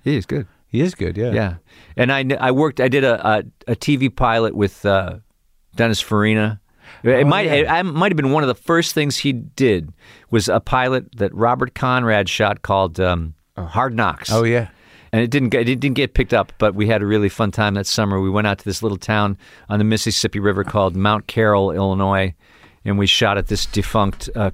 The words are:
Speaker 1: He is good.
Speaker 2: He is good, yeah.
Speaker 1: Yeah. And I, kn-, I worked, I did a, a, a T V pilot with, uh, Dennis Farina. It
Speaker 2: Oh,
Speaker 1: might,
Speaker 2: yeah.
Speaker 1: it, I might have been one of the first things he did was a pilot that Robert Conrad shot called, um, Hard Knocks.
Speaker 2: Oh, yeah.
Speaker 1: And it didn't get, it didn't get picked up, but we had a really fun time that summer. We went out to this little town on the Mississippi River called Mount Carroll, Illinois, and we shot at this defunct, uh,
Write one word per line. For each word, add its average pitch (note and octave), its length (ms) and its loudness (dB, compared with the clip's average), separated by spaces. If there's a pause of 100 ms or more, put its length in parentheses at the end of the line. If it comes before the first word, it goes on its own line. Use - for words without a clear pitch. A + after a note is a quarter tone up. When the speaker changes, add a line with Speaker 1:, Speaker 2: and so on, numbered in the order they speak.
Speaker 1:
He C#3+ 140 0
is F#2+ 80 -4
good. C3+ 200 -4 (220)
Speaker 2:
He A#2 140 -2
is F3+ 120 -2
good, F2 240 -6
yeah. A#2 140 -2
Speaker 1:
Yeah. G#2 220 -2 (420)
And B2 160 0
I, C#3 120 0
kn-, C3 160 -2
I B2+ 120 0
worked, C#3+ 300 0
I C3 80 4
did C3+ 160 2
a, A#2 200 2
a, G#2+ 180 2 (240)
a A#2 80 0
T C#3+ 200 0
V C3 140 0
pilot A2+ 460 0
with, G2+ 300 -2
uh, F#2+ 300 2 (600)
Dennis A2+ 260 2
Farina. G#2+ 580 0 (440)
It B2+ 200 4
Speaker 2:
Oh, C#3+ 40 4
Speaker 1:
might, F#3+ 200 2
Speaker 2:
yeah. D#3 60 0
Speaker 1:
it, C#3+ 140 2
I E3 140 2
might F#3 300 0
have E3 60 0
been C3+ 140 0
one D3+ 120 2
of C3+ 40 0
the B2 80 0
first E3 380 0
things D3 240 -2
he C#3+ 160 -2
did A2 580 0 (380)
was G#2+ 200 0
a G2+ 100 2
pilot B2+ 460 0 (120)
that G2+ 160 -2
Robert B2 400 0
Conrad A#2 560 0
shot G#2 320 -2
called, F#2+ 380 -2
um, E2+ 340 -2 (240)
Hard A2+ 380 -4
Knocks. - 360 -2
Speaker 2:
Oh, A2+ 120 4
yeah. A#2 240 0 (460)
Speaker 1:
And A2+ 80 2
it A#2+ 80 0
didn't B2+ 200 0
get, A#2+ 180 2
it B2+ 120 0
didn't C3 160 0
get C3+ 180 -2
picked C3 200 2
up, G#2 240 2
but G#2 180 2
we G#2 120 0
had A2 140 2
a G#2 40 -2
really G#2 240 2
fun G#2 220 -2
time G#2 240 0
that G2+ 120 -4
summer. G2+ 320 0
We F#2+ 100 0
went G#2 180 0
out G2 120 -2
to - 60 -18
this G2 180 -6
little G2+ 140 -2
town G#2 400 0 (320)
on G#2 80 0
the G#2 80 2
Mississippi A2 540 -2
River G2+ 260 0
called F#2+ 300 0
Mount G#2 320 0
Carroll, G2+ 440 2
Illinois, F#2+ 640 0 (520)
and G#2 120 0
we G2 100 2
shot G2+ 300 2
at G2 100 -2
this - 180 -4
defunct, - 680 -2
uh, G2+ 180 -2